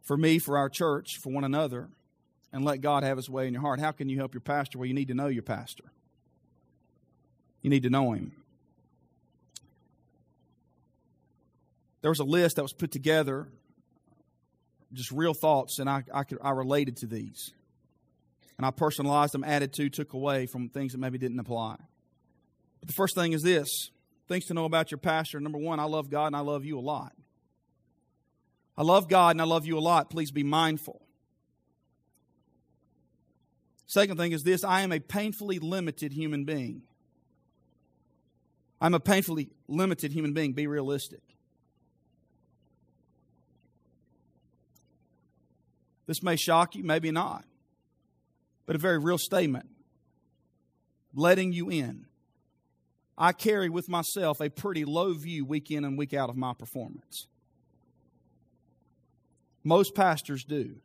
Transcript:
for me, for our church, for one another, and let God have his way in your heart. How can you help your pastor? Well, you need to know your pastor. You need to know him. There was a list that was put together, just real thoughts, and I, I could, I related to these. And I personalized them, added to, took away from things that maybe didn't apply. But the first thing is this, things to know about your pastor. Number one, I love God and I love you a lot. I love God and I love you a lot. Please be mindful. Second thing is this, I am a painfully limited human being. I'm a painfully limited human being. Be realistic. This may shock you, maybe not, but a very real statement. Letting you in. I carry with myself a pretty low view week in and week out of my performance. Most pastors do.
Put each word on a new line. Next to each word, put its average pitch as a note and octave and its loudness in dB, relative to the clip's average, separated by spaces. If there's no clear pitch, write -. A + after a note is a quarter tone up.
for - -2
me, D#3+ 4
for C#3+ 0
our C3+ 2
church, D#3 -2
for C3+ -10
one C#3 -2
another, C3+ -2
and - -4
let C#3+ 0
God C#3+ 2
have C3+ 0
his C3 -10
way C3 -2
in B2 -2
your B2 -4
heart. C#3+ -2
How D#3 0
can C#3+ -6
you C3+ -2
help C3+ -4
your B2 -10
pastor? C#3+ -4
Well, B2+ -6
you B2+ -2
need C3+ -2
to B2+ -4
know C#3 0
your A#2+ -2
pastor. - -8
You C#3 0
need C3+ 4
to B2 2
know C3 2
him. - -6
There D#3 4
was D3+ 2
a D3 0
list E3 4
that D#3 0
was C3+ -6
put - -6
together, C#3+ 0
just B2+ -10
real D#3 2
thoughts, D3 2
and C3+ -2
I, C#3 -2
I C#3 -2
could, C3+ -8
I C#3 0
related C3 0
to A#2+ -10
these. - -10
And B2+ -4
I C3 2
personalized D3 2
them, C#3 -4
added C#3+ 0
to, C#3+ -2
took C#3+ -8
away C3+ -2
from B2 -8
things C3+ -6
that B2+ -10
maybe B2+ -6
didn't B2+ -4
apply. A2+ -6
But - -14
the - -6
first F#3+ 0
thing E3+ 2
is D#3 0
this, E3 2
things F3+ -2
to F3 -6
know E3 0
about D#3+ 2
your D3 -6
pastor. D#3+ -2
Number D3+ -6
one, D#3 -2
I D3+ 0
love D#3 -2
God D3 0
and C#3+ -2
I C#3+ -2
love C#3+ -4
you D3+ -6
a B2 -6
lot. C#3 -6
I D3+ 0
love F3+ 6
God F3 8
and E3 2
I E3 2
love E3 2
you D#3+ -2
a - 0
lot. D#3+ 4
Please D#3 -4
be C#3+ -2
mindful. D#3 0
Second G3 2
thing E3+ 0
is D3 -4
this, F3+ 2
I F#3+ 2
am F#3 0
a D#3 0
painfully G3+ -4
limited D#3+ -4
human D3+ -4
being. C#3 -6
I'm E3 4
a E3 4
painfully F3+ 2
limited D#3+ 0
human D3+ -2
being. D3+ 0
Be D3 -2
realistic. C#3+ -4
This D#3+ -4
may F3 2
shock E3+ 4
you, - -10
maybe D#3+ 0
not, E3+ -4
but E3 -2
a D3+ -2
very E3+ 2
real E3+ 2
statement. E3 0
Letting F3+ 4
you E3+ -2
in. D3 -4
I E3+ 6
carry G3 2
with F3 -4
myself E3+ 0
a D3+ -2
pretty E3 -4
low F3 0
view D#3 -6
week D3 -4
in D3 -2
and C3+ -4
week C#3+ -4
out C3+ 0
of B2 -8
my B2+ -4
performance. - -14
Most F3+ 4
pastors D#3 2
do. C#3 -6